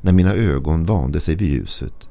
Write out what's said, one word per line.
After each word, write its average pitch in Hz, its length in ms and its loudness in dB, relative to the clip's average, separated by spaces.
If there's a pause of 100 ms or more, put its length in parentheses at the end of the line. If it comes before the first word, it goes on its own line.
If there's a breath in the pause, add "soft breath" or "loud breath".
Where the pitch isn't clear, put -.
när 92 120 4
mina 92 200 6
ögon 80 520 0
vande 78 340 0
sig 80 160 -2
vid 90 140 -2
ljuset. 64 440 -6 (180)